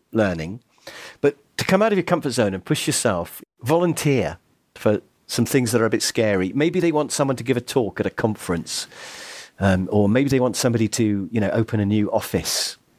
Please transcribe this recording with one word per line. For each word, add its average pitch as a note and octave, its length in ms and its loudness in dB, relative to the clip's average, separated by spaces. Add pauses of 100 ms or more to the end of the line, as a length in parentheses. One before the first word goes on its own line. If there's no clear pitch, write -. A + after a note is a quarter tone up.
(100)
learning, F#2+ 480 0 (640)
but C#3+ 160 2 (220)
to - 60 -4
come - 160 2
out G#3+ 120 4
of G3+ 40 2
your F3+ 60 0
comfort D#3+ 300 0
zone G#2 220 2
and F#2+ 100 -8
push - 240 -2
yourself, F#2+ 520 -2 (220)
volunteer D3 760 2 (360)
for G#2 260 2 (280)
some - 160 2
things B2 260 2
that A2+ 100 4
are A2+ 40 4
a A2 60 2
bit G#2+ 120 0
scary. G2 540 0
Maybe F3 240 2
they E3+ 100 2
want D3+ 220 -2
someone C3+ 240 0
to A#2+ 80 -10
give B2+ 120 0
a A#2+ 40 -2
talk A#2 400 -2
at G2+ 60 0
a F#2+ 40 -2
conference, - 800 -4 (720)
um, F#2+ 320 2
or G#2 160 4
maybe C3 220 2
they C3+ 100 2
want B2 160 0
somebody A#2 320 2
to, G2+ 420 0
you A#2 100 -2
know, G2 100 0
open A2+ 280 0
a G#2 80 2
new G#2 240 2
office - 680 -4 (200)